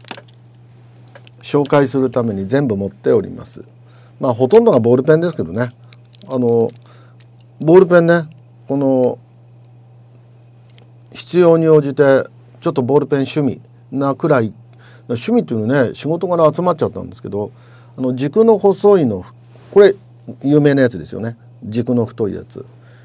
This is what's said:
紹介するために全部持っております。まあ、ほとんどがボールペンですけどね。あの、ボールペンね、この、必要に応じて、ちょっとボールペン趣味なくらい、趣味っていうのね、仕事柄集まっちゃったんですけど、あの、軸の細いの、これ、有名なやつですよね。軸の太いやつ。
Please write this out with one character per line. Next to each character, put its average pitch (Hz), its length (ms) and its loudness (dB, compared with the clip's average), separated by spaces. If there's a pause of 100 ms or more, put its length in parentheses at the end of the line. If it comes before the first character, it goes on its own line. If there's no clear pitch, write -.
(1400)
紹 147 240 -2
介 143 220 2
す 139 80 -8
る 131 140 0
た 123 120 -2
め 113 120 -4
に 95 120 -6
全 135 220 -2
部 101 80 -2
持 98 120 -6
っ - 20 -10
て - 200 -4
お 117 100 2
り 95 100 -8
ま - 140 -16
す。 - 200 -20 (560)
ま 139 80 -2
あ、 120 60 0
ほ 127 120 0
と 214 140 6
ん 240 40 4
ど 226 60 4
が 143 80 2
ボ 117 140 2
ー 127 60 4
ル 135 40 0
ペ 156 140 4
ン 165 40 -4
で 175 80 -4
す - 80 -8
け 104 60 -6
ど 80 100 -10
ね。 120 180 -4 (580)
あ 131 100 -6
の、 117 300 0 (920)
ボ 165 200 4
ー - 20 8
ル 190 60 6
ペ 175 140 4
ン 170 60 2
ね、 170 180 2 (440)
こ 139 80 -4
の、 131 420 0 (1900)
必 - 260 -6
要 170 180 6
に 160 100 0
応 156 140 6
じ 139 140 -4
て、 139 300 4 (360)
ち - 60 -14
ょ 170 40 0
っ - 40 -4
と 139 80 -2
ボ 131 140 0
ー 147 40 2
ル 135 60 -4
ペ 143 100 -2
ン - 40 -2
趣 135 200 -4
味 135 220 -4 (280)
な 139 240 -4
く 170 140 -4
ら 135 140 2
い、 104 100 -6 (560)
趣 123 240 -6
味 240 80 2
っ - 40 -4
て 139 100 -8
い - 20 -4
う 107 100 -4
の 131 200 0
ね、 104 80 -8
仕 - 120 -14
事 170 220 -4
柄 165 240 2
集 - 80 -6
ま 180 120 0
っ 160 40 -4
ち - 60 -6
ゃ 104 60 0
っ - 20 -8
た 98 100 -12
ん 98 80 -14
で 92 80 -20
す - 60 -20
け 98 80 -14
ど、 101 200 -8 (460)
あ - 40 -12
の、 127 140 -4
軸 147 300 0
の 226 140 4
細 202 400 2
い 143 80 0
の、 98 180 -6 (480)
こ 196 80 6
れ、 202 140 6 (500)
有 147 160 2
名 143 140 4
な 139 80 2
や 120 80 2
つ 95 80 -10
で 78 80 -12
す - 60 -18
よ 95 80 -10
ね。 117 180 -10 (260)
軸 117 300 -4
の 117 100 0
太 110 240 -6
い 90 60 -8
や 87 120 -12
つ。 - 200 -18 (380)